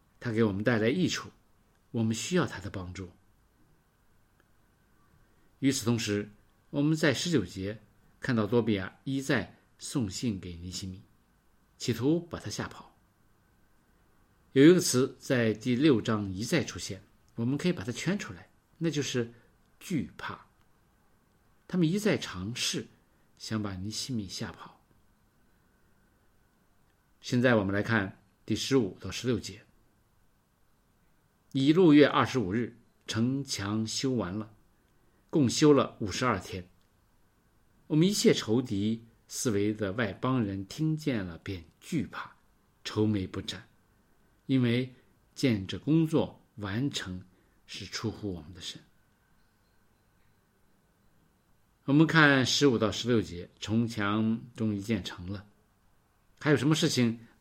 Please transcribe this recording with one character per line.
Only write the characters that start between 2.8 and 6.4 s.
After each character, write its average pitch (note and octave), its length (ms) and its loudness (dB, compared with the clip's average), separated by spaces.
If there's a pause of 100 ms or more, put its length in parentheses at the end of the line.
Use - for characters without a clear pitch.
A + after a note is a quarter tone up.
助。” F2+ 160 -12 (2500)
与 C3+ 140 2
此 B2+ 120 -2
同 A#2 140 2
时， G#2 340 -4 (380)